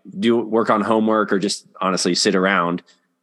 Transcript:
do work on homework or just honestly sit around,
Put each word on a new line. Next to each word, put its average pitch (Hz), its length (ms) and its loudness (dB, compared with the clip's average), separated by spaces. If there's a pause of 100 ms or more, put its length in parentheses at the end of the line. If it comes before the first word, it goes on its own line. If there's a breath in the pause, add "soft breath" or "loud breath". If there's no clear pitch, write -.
(180)
do 117 220 2
work 110 300 -2
on 110 120 2
homework 110 520 0
or 98 60 2
just - 280 -6 (140)
honestly 92 340 0
sit 98 200 0
around, 90 460 0 (420 soft breath)